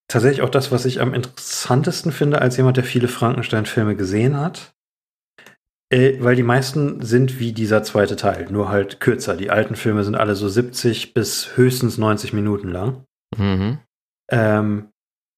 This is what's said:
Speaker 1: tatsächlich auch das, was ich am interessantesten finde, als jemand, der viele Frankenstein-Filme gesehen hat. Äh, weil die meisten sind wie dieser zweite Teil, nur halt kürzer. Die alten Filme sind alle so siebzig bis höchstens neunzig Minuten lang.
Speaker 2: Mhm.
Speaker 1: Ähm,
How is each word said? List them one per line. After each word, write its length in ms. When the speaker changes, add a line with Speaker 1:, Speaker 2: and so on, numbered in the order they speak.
Speaker 1:
tatsächlich 340
auch 80
das, 200
was 140
ich 160
am 140
interessantesten 1000
finde, 280
als 160
jemand, 200
der 80
viele 240
Frankenstein-Filme 880
gesehen 420
hat. 360
Äh, 320
weil 140
die 80
meisten 600
sind 360
wie 140
dieser 320
zweite 320
Teil, 340
nur 200
halt 280
kürzer. 380
Die 140
alten 260
Filme 260
sind 140
alle 180
so 140
siebzig 680
bis 420
höchstens 400
neunzig 360
Minuten 380
lang. 340
Speaker 2:
Mhm. 420
Speaker 1:
Ähm, 580